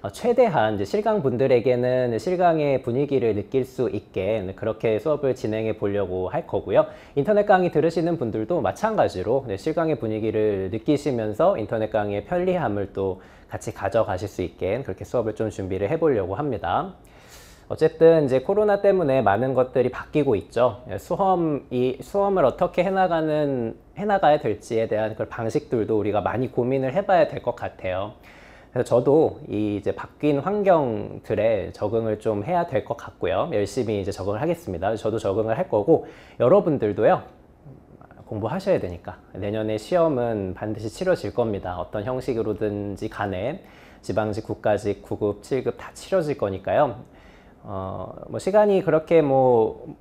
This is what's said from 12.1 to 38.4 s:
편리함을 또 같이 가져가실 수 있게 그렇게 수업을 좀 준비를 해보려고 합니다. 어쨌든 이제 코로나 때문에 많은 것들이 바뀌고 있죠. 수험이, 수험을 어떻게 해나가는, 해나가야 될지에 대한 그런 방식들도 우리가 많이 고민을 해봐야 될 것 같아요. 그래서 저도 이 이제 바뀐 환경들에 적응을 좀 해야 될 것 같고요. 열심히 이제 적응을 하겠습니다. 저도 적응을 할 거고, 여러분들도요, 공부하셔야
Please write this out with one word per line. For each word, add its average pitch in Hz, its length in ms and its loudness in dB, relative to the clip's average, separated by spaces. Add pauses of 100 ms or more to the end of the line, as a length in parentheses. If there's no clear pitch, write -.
편리함을 165 680 -2
또 95 280 -4 (260)
같이 - 260 -10
가져가실 101 540 -2
수 - 140 -6
있게 95 400 -4
그렇게 101 240 -10
수업을 110 300 -2
좀 110 140 -4
준비를 95 400 -4
해보려고 127 460 0
합니다. 135 600 -4 (720)
어쨌든 160 580 6
이제 127 160 2
코로나 202 400 2
때문에 165 400 4
많은 110 320 2
것들이 123 380 2
바뀌고 139 440 0
있죠. 113 460 0 (160)
수험이, 156 1040 0
수험을 196 420 0
어떻게 175 400 2
해나가는, 156 960 0 (180)
해나가야 185 440 4
될지에 113 480 -2
대한 107 280 -2
그런 110 140 -6
방식들도 110 680 -2
우리가 101 220 0
많이 110 320 -2
고민을 131 440 -2
해봐야 185 340 4
될 143 120 -8
것 - 140 -4
같아요. 95 580 -6 (600)
그래서 123 140 -2
저도 123 600 4
이 104 300 -2
이제 98 160 -4
바뀐 - 460 -2
환경들에 110 1300 0
적응을 107 480 -2
좀 104 240 -2
해야 170 240 0
될 101 160 -2
것 - 140 -8
같고요. 101 560 -2
열심히 104 480 -2
이제 95 100 -4
적응을 101 300 -4
하겠습니다. 110 560 -2
저도 110 200 -2
적응을 107 400 0
할 180 120 -4
거고, 120 380 2 (340)
여러분들도요, 135 800 4 (1040)
공부하셔야 123 540 -2